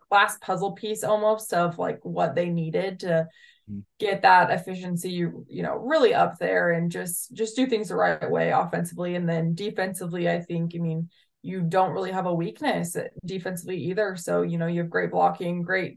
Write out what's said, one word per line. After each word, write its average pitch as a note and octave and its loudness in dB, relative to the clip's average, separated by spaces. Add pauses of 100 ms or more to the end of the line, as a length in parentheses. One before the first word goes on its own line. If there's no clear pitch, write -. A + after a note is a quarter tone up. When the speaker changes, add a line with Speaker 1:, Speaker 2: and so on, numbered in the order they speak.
Speaker 1:
last G3+ 4
puzzle F#3+ -2
piece G#3+ -6
almost G#3+ 0
of, F3 2
like, F3+ -4
what F3 -2
they F3 0
needed E3+ -2
to E3 2 (420)
Speaker 2:
Mm. G3+ -10 (160)
Speaker 1:
get - -2
that F3+ 8
efficiency, F3+ -4
you E3+ -4
know, - -4
really C4 4
up F3 2
there F3+ 2
and E3+ 0
just, F3+ -6
just A3 -4
do B3+ 2
things G#3+ 0
the F3 -4
right E3 2
way - 2
offensively. E3+ 0
And F3 -2
then E3 0
defensively, F#3 -2
I E3+ 0
think, E3+ -4
I - -6
mean, E3 -2 (320)
you F#3 -6
don't F#3 2
really F#3+ -4
have F#3 -2
a F3+ 0
weakness E3+ -2 (260)
defensively F#3 -6
either. F#3 -2
So, F3 -2
you E3+ -2
know, E3 0
you E3+ 0
have E3+ -6
great F3+ 0
blocking, F3 2
great F3+ -2